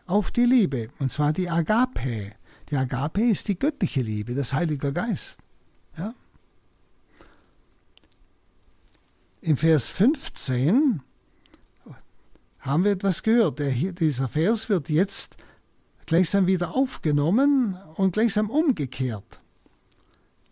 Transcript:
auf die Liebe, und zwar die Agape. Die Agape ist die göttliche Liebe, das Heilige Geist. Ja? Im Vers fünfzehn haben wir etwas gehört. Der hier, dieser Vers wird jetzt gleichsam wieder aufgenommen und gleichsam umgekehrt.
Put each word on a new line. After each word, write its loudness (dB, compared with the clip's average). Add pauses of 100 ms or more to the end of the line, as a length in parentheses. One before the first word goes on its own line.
auf 2
die 2
Liebe, 2
und 0
zwar 0
die -2
Agape. 0 (380)
Die -2
Agape -2
ist 0
die 0
göttliche 0
Liebe, -4
das -4
Heilige -2
Geist. -6 (580)
Ja? -6 (3250)
Im 0
Vers 2
fünfzehn 0 (1600)
haben 0
wir 2
etwas -2
gehört. 2
Der 0
hier, 0
dieser 0
Vers -2
wird 0
jetzt -2 (680)
gleichsam 2
wieder 0
aufgenommen 0 (200)
und 2
gleichsam 0
umgekehrt. -2 (1120)